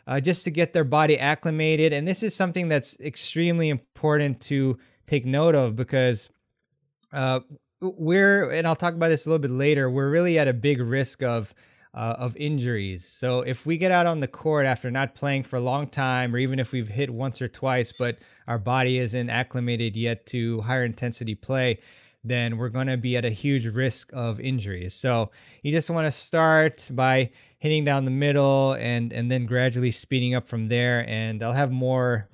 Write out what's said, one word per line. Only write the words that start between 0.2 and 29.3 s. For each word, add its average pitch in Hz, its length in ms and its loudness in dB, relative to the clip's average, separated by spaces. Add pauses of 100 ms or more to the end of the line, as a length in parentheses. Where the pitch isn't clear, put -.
to 180 80 -2
get 165 220 0
their 165 100 2
body 151 340 4
acclimated. 156 760 2
And 147 140 -2
this 190 160 -2
is 220 120 -2
something 180 320 0
that's 147 320 -2
extremely 165 720 0
important 147 720 0
to 135 360 0 (300)
take 135 180 0
note 151 300 4
of 123 200 2
because, 127 540 0 (840)
uh, 131 280 -2 (400)
we're, 185 720 2
and 165 160 0
I'll 165 80 2
talk 175 180 -2
about 165 160 2
this 156 160 2
a 151 40 -4
little 160 120 2
bit 139 100 -2
later, 139 380 2
we're 139 200 0
really 170 280 4
at 147 100 4
a 131 60 2
big 127 260 0
risk 127 440 -2
of, 117 300 -2 (400)
uh, 113 260 -4
of 123 180 -6
injuries. 120 680 -2
So 127 360 -2
if 127 240 -6
we 165 120 0
get 185 140 2
out 175 140 4
on 165 140 0
the 135 80 -2
court 151 380 0
after 127 260 -2
not 131 240 -2
playing 139 280 -2
for 127 140 -6
a 123 40 0
long 135 260 -2
time, 127 460 -2
or 120 40 -2
even 131 220 0
if 120 120 -4
we've 120 160 -4
hit 123 220 -4
once 123 320 -6
or 123 60 -4
twice, 127 440 -2
but 120 280 -4 (280)
our 117 120 -2
body 127 400 0
isn't 120 300 -2
acclimated 120 640 -2
yet 117 320 -4
to 117 340 -2
higher 123 240 -2
intensity 117 500 -6
play, 127 440 -2 (440)
then 117 340 -2
we're 123 120 -4
gonna 131 280 -2
be 123 200 -2
at 120 80 -2
a 120 40 0
huge 127 360 -2
risk 120 480 -4
of 117 260 -4
injuries. 98 540 -4
So 117 380 0 (320)
you 143 80 -2
just 156 180 0
wanna 160 220 0
start 160 800 2
by 131 400 2 (260)
hitting 151 260 0
down 139 220 2
the 131 60 0
middle 135 600 4
and, 117 380 -2
and 117 180 -2
then 127 160 0